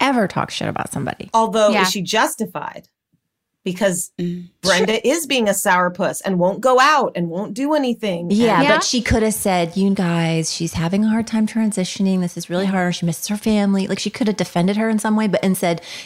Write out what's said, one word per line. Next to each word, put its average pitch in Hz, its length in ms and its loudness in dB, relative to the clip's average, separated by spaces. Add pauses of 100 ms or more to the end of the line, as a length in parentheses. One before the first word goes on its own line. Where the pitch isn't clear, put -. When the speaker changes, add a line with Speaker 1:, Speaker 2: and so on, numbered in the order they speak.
Speaker 1:
ever 247 260 2
talks - 280 -4
shit - 140 -4
about - 240 -6
somebody. - 400 -8
Speaker 2:
Although, 220 360 2
Speaker 3:
Yeah. 208 140 2
Speaker 2:
is 185 100 2
she 196 100 -4
justified? 220 840 -4 (760)
Because 185 520 -2
Speaker 3:
Mm. 175 320 -6 (140)
Speaker 2:
Brenda 190 320 2
Speaker 3:
Sure. 220 100 0
Speaker 2:
is 302 220 2
being 240 220 2
a 196 40 4
sourpuss 180 720 0
and 190 140 0
won't 185 220 2
go 254 180 4
out 269 380 4
and 175 120 -2
won't 190 240 -8
do 277 220 -2
anything. 214 560 -2
Speaker 1:
Yeah, 208 300 4
Speaker 2:
And - 80 4
Speaker 3:
Yeah. 294 80 6
Speaker 1:
but 359 80 0
she 240 180 -2
could 220 220 2
have 214 100 2
said, 175 420 0
"You 196 160 2
guys, 165 640 0
she's 170 200 -4
having 185 300 0
a 220 40 2
hard 220 180 0
time 220 220 0
transitioning. 190 720 0
This 175 160 -4
is 170 120 -10
really 185 180 0
hard. 180 280 0
She - 100 -6
misses 170 220 -2
her 208 100 -2
family." 202 520 2
Like, 196 100 -2
she - 100 -4
could 208 200 -2
have 202 80 0
defended 180 400 0
her 220 120 0
in 214 120 0
some 214 160 0
way, 220 100 2
but, 180 180 0
and 190 120 2
said, 170 260 0 (240)